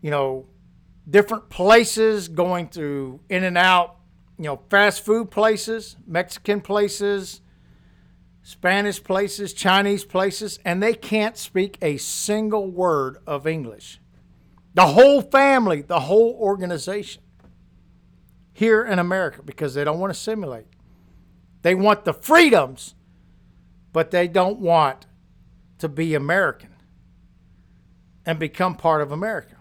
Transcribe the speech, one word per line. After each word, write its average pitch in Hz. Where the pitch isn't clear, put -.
you 151
know, 135
different 208
places, 214
going 175
to 139
In-N-Out, 180
you 160
know, 139
fast 202
food 214
places, 220
Mexican 180
places, 202
Spanish 196
places, 196
Chinese 196
places, 190
and 180
they 226
can't 214
speak 196
a 147
single 208
word 165
of 147
English. 131
The 180
whole 254
family, 254
the 160
whole 220
organization 196
here 220
in 196
America, 175
because 135
they 143
don't 151
want 190
to -
assimilate. 160
They 175
want 202
the 156
freedoms, 233
but 165
they 180
don't 185
want 165
to 156
be 156
American 151
and 165
become 165
part 156
of 143
America. 185